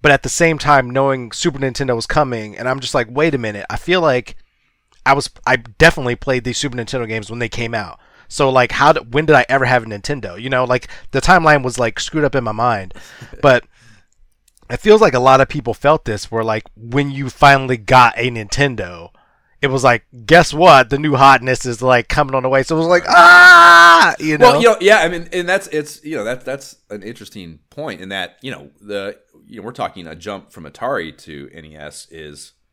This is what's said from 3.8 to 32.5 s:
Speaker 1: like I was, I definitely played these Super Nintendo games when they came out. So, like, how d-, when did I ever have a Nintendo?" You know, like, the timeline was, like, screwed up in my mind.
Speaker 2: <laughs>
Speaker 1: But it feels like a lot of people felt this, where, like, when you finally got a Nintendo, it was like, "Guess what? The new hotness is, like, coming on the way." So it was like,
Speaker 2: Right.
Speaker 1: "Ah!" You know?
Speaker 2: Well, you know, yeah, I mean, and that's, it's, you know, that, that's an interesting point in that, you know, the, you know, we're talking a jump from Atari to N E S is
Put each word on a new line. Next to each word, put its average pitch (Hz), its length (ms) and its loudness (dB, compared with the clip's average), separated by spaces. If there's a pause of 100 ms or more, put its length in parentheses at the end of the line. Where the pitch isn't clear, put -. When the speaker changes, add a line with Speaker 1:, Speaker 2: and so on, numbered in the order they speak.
Speaker 1:
like 127 340 -2 (720)
I 131 80 2
was, 139 160 -6 (160)
I 127 100 0
definitely 123 600 -2
played 127 280 -6
these 120 140 -8
Super 123 180 -8
Nintendo 120 320 -8
games 107 220 -10
when 113 80 -12
they 120 100 -6
came 117 260 -8
out. 95 240 -8 (280)
So, 135 240 -2
like, 127 220 2
how 143 200 2
d-, - 80 0 (100)
when 147 160 -4
did 151 100 4
I 123 120 2
ever 135 180 0
have 123 180 0
a - 20 -14
Nintendo?" 104 540 -10
You 127 100 -10
know, 127 140 -2
like, 123 240 -4 (240)
the 135 80 -2
timeline 156 420 2
was, 123 160 -6
like, 117 220 -4
screwed 156 240 -4
up 139 100 -2
in 135 100 -2
my 107 80 -6
mind. 110 420 -4 (240)
Speaker 2:
<laughs> - 240 -20
Speaker 1:
But 131 220 2 (1040)
it 120 80 -8
feels 214 220 4
like 175 140 2
a 123 60 0
lot 131 200 4
of 135 80 0
people 120 260 -8
felt 151 320 -2
this, 104 240 -10
where, 113 120 -6
like, 110 220 -6 (100)
when 123 380 -6
you 135 180 -8
finally 135 460 2
got 117 400 2
a 123 140 -4
Nintendo, 107 800 -6 (520)
it 143 60 -2
was 131 160 -4
like, 120 200 2 (220)
"Guess 165 260 4
what? 143 380 6
The 139 80 -2
new 151 180 -2
hotness 131 500 2
is, 117 160 -8
like, 127 260 0
coming 139 260 -2
on 131 80 -2
the 127 60 -4
way." 135 140 0
So 160 140 -4
it - 20 -2
was 165 100 -2
like, 175 180 2
Speaker 2:
Right. - 100 -2
Speaker 1:
"Ah!" 339 1000 8
You 151 200 -4
know? 240 140 6
Speaker 2:
Well, 143 100 0
you 233 80 6
know, 214 100 2
yeah, 202 180 4
I 170 100 0
mean, 170 240 -8
and 175 160 -6
that's, 190 200 -2
it's, 151 360 -8
you 151 120 -10
know, 107 80 -8
that, 123 200 -8
that's 139 320 -12 (140)
an 104 120 -14
interesting 95 580 -18 (100)
point 135 320 -14
in 95 80 -16
that, 92 320 -10
you 135 80 -14
know, 76 200 -18 (100)
the, 101 380 -12 (280)
you 87 140 -20
know, - 60 -18
we're 120 60 -16
talking 92 340 -12
a 80 80 -16
jump 95 380 -16
from 87 120 -20
Atari 85 540 -10
to 71 340 -20
N 80 140 -20
E 78 100 -20
S 76 340 -20
is 76 420 -20 (200)